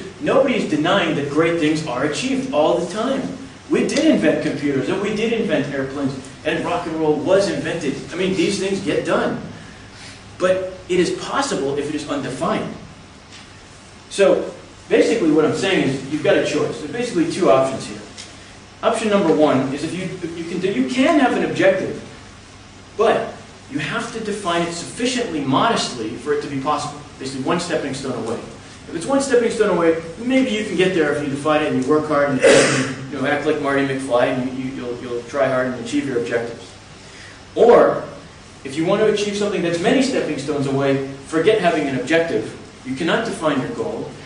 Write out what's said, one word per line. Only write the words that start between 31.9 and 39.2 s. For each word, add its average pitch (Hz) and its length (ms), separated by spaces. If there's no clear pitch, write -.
hard 143 220
and 131 120
you, 139 540
you 131 100
know, 135 60
act 147 180
like 143 160
Marty 139 240
McFly 131 380
and 131 340
you, 131 60
you, 127 100
you'll, 123 260
you'll 120 220
try 131 240
hard 127 220
and 117 160
achieve 139 220
your 120 120
objectives. - 560
Or - 500
if 135 120
you 160 80
want 202 160
to 214 120
achieve 202 240